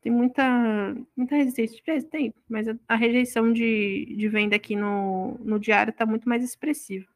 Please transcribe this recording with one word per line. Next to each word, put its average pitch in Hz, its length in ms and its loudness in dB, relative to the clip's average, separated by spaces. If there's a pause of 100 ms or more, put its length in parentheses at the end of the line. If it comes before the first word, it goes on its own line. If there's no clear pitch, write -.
Tem 233 100 -2
muita, 247 300 2 (720)
muita 254 200 -2
resistência 254 400 0
de - 60 -20
preço? 311 260 -4
Tem, 277 260 -4 (140)
mas 220 200 -4
a, 226 80 -4 (120)
a 226 80 2
rejeição 233 560 2
de, 214 640 0
de 208 140 -2
venda 208 280 2
aqui 208 200 -4
no, 196 640 -2
no 214 200 -2
diário 214 340 2
tá - 120 -2
muito 220 240 0
mais 240 160 0
expressiva. 247 720 -6